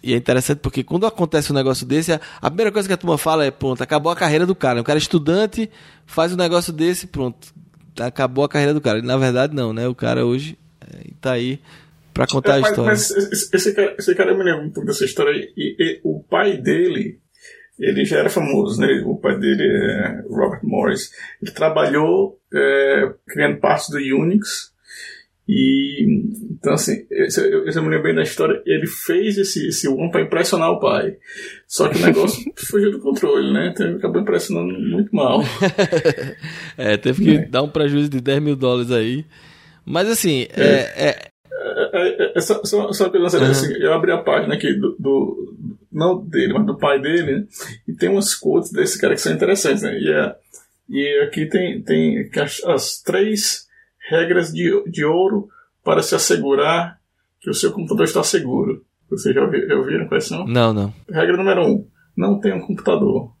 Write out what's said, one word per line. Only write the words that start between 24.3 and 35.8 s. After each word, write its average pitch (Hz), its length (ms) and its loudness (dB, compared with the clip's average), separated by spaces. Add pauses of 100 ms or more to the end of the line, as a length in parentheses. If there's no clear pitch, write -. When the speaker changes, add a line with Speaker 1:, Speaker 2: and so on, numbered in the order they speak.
Speaker 2:
E, 277 560 2 (460)
então, - 240 -2
assim, - 340 -4
esse, - 320 0
eu, - 280 2
esse 156 100 -2
eu 156 60 0
me 156 60 0
lembro 156 140 0
bem 165 120 2
da 160 60 2
história. 156 440 0
Ele 160 200 0
fez 196 520 -2
esse, 196 300 -2
esse - 180 -4
One 147 240 -2
pra 170 120 0
impressionar 165 500 0
o - 80 -2
pai. - 360 0 (520)
Só - 200 0
que - 100 0
o 85 60 2
negócio 82 460 4
Speaker 1:
<laughs> - 60 -18
Speaker 2:
fugiu - 340 0
do - 80 -6
controle, 139 540 0
né? 165 200 0
Então, - 140 -2
ele 85 100 -2
acabou - 260 0
impressionando 87 580 -2
muito 208 340 0
mal. 135 300 2
Speaker 1:
<laughs> - 1300 -2